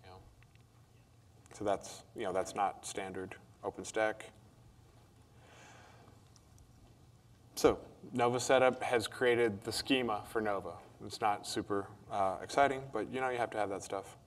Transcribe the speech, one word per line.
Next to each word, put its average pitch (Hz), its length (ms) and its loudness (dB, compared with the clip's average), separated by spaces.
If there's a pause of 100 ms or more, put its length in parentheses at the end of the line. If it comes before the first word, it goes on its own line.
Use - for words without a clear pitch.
You 95 60 -20
know. 92 60 -18 (1400)
So 104 100 -8
that's, - 400 -2 (100)
you 120 80 -8
know, 92 100 -2
that's 92 220 0
not 98 320 -2
standard 95 480 -8 (300)
OpenStack. 107 500 0 (3500)
So 117 220 6 (340)
Nova 123 260 4
setup 127 420 6
has 113 280 0
created 117 560 2
the 113 80 -6
schema 117 560 0
for 117 120 -2
Nova. 95 340 -2 (300)
It's - 160 -12
not 104 260 0
super, 101 420 -2 (240)
uh, 95 300 0
exciting, 135 380 2 (120)
but, 107 200 -4
you 127 80 -4
know, 131 80 0
you 123 100 -2
have 117 120 0
to 110 80 -4
have 101 120 0
that 95 120 -4
stuff. - 340 -8 (100)